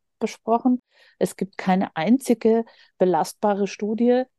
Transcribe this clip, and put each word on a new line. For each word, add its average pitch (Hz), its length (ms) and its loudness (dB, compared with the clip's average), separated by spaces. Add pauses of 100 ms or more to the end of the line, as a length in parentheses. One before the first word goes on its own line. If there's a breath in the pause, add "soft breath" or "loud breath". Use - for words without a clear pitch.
(200)
besprochen, 233 600 -2 (380 soft breath)
es - 180 -2
gibt - 200 -8
keine 190 380 -2
einzige 226 720 2 (320 soft breath)
belastbare 190 680 0
Studie, 233 560 0 (160)